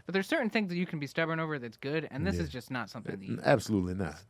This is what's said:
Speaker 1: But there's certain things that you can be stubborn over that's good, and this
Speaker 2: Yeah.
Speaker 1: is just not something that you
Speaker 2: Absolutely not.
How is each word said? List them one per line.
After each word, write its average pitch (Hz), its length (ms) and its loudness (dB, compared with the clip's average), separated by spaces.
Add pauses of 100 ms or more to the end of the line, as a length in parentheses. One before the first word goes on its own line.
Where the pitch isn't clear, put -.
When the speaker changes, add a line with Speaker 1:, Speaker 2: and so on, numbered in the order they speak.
Speaker 1:
But 175 60 -4
there's 190 160 0
certain 285 200 2
things 214 200 2
that 175 80 -4
you 175 100 0
can 160 140 -6
be 139 80 -4
stubborn 160 320 0
over 156 180 -2
that's 120 180 -8
good, 147 360 -2
and 143 120 -2
this 180 120 2
Speaker 2:
Yeah. 170 60 0
Speaker 1:
is 165 80 -2
just 127 200 -10
not 120 180 -4
something 101 300 -6
that 98 80 -12
you 117 160 -4
Speaker 2:
Absolutely 101 520 4
not. 85 360 -4